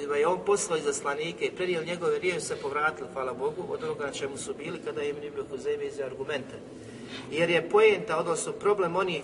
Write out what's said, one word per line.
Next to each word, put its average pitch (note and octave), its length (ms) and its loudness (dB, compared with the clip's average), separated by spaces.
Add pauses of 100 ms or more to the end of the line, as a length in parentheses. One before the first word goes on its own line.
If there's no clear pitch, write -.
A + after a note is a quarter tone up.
(200)
je D#3 80 6
on F3+ 180 4
poslao G3 320 4
izaslanike D3 680 -2
i B2+ 60 0
prenijeli F3+ 340 -2
njegove E3 340 0
riječi F3 220 0
se D3 140 -4
povratili, D3 580 0
hvala C3 200 -2
Bogu, D3+ 360 -2
od D3 140 -4
onoga D3+ 220 -4
na C3+ 60 -4
čemu C#3 260 -6
su C#3 160 -6
bili D#3 320 -8
kada D3+ 160 -4
je C#3+ 80 -2
Ibn C#3+ 320 -6 (100)
Huzeyme C#3+ 360 -2
iznio C3+ 180 -4
argumente. C3 500 -6 (760)
Jer E3 180 2
je E3 200 2
poenta, G3+ 500 6
odnosno E3 320 0
problem F#3 440 2
onih F3+ 280 2